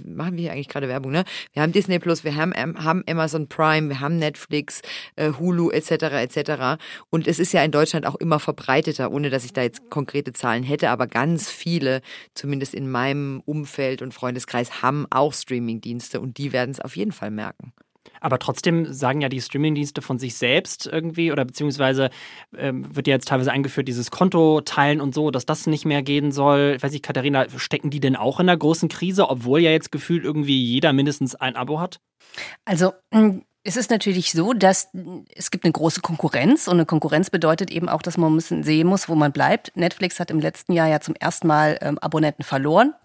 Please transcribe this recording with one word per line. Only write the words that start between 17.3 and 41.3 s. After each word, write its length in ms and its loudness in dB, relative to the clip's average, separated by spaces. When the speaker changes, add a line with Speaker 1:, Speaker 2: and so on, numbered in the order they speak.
Speaker 1:
merken. 420 -10
Speaker 2:
Aber 180 0
trotzdem 540 0
sagen 300 0
ja 60 0
die 120 -4
Streamingdienste 600 -2
von 160 -4
sich 180 -8
selbst 500 0
irgendwie, 460 -2
oder 120 0
beziehungsweise, 640 0
ähm, 280 -4
wird 120 -4
ja 80 4
jetzt 140 0
teilweise 220 2
eingeführt, 380 -2
dieses 220 -4
Konto 500 4
teilen 400 2
und 140 -2
so, 160 0
dass 160 -2
das 200 -2
nicht 180 0
mehr 180 2
gehen 280 0
soll. 460 4
Ich 60 -10
weiß 100 -2
nicht, 120 -8
Katharina, 420 2
stecken 340 -4
die 100 -4
denn 140 2
auch 260 0
in 80 4
einer 100 6
großen 300 2
Krise, 400 2
obwohl 320 2
ja 100 6
jetzt 200 2
gefühlt 340 -2
irgendwie 380 0
jeder 300 2
mindestens 420 0
ein 220 -6
Abo 240 -4
hat? 200 -8
Speaker 3:
Also, 280 2
mm, 280 6
es 120 -2
ist 120 0
natürlich 420 0
so, 200 2
dass 380 4
es 160 -6
gibt 140 -4
eine 80 4
große 300 0
Konkurrenz 640 2
und 60 4
eine 100 6
Konkurrenz 460 0
bedeutet 400 0
eben 180 -4
auch, 140 -2
dass 160 -6
man 160 4
ein 20 6
bisschen 260 -2
sehen 240 4
muss, 220 2
wo 60 0
man 180 4
bleibt. 420 0
Netflix 460 -2
hat 100 -6
im 80 0
letzten 360 -2
Jahr 120 4
ja 140 4
zum 140 -6
ersten 320 -2